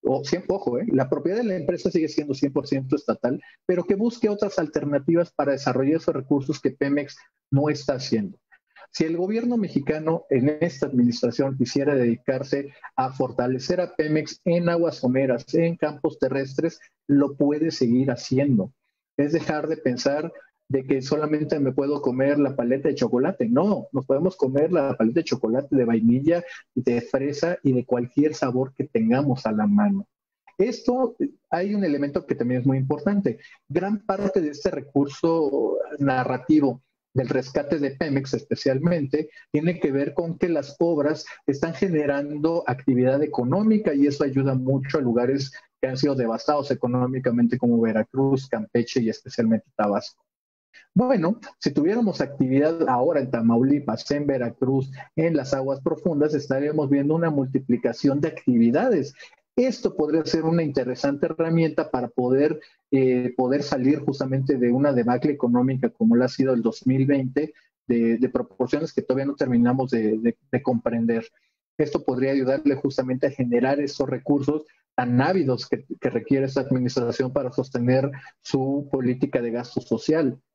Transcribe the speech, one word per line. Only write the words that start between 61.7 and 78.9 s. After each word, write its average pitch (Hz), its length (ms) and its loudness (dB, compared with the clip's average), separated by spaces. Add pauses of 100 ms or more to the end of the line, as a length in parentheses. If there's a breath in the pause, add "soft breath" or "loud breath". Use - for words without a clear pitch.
para - 160 -4
poder, 131 540 2 (280 loud breath)
eh, 127 460 2
poder 131 280 0
salir 139 360 0
justamente 135 580 -2
de 120 140 4
una 139 220 2
debacle 123 400 2
económica 127 560 2
como 113 260 4
la 123 100 4
ha 123 40 0
sido 131 240 2
el 117 80 2
dos 110 260 -2
mil 131 180 4
veinte, 139 480 0 (320 soft breath)
de, 117 320 2
de 127 120 2
proporciones - 640 -4
que - 80 -2
todavía 135 240 0
no 139 100 -4
terminamos 127 560 2
de, 110 280 0
de, 117 180 0 (120)
de 123 120 -2
comprender. 117 680 0 (500)
Esto 147 280 -2
podría 135 260 0
ayudarle 139 440 2
justamente 131 520 -2
a 135 40 0
generar 127 500 0
esos 139 280 -4
recursos 143 540 0 (320 soft breath)
tan 123 240 2
ávidos 139 480 0
que, - 180 -4 (140)
que 127 100 -2
requiere 135 360 0
esta 135 160 -2
administración 127 720 -2
para 139 180 -2
sostener 131 580 0 (320 loud breath)
su 139 480 -2
política 131 520 -2